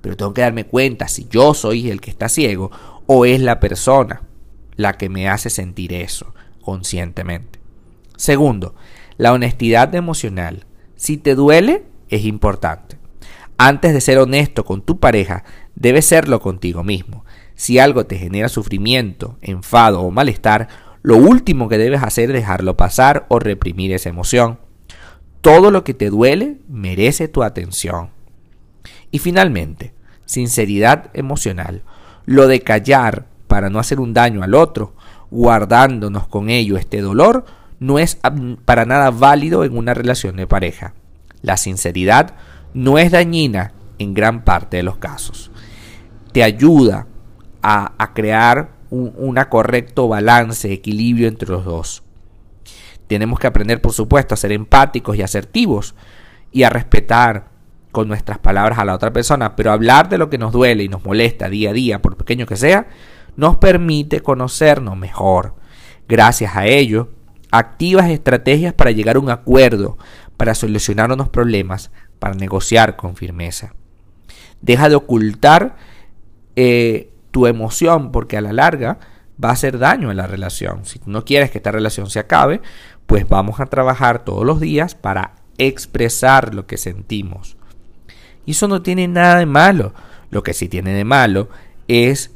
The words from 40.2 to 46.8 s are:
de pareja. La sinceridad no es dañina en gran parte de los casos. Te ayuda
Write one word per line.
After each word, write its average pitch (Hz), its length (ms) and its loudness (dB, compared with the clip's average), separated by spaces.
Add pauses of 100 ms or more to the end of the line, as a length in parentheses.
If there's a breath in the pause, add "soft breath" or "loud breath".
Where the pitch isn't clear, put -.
de 92 100 -8
pareja. 92 460 -2 (480)
La 95 160 -2
sinceridad 95 800 0 (400 soft breath)
no 131 240 2
es 170 120 4
dañina 160 640 0 (260)
en 101 140 -8
gran 113 320 -2
parte 90 320 0
de 87 60 -4
los 92 160 -6
casos. - 520 -14 (840 loud breath)
Te 120 100 2
ayuda 113 640 4 (560)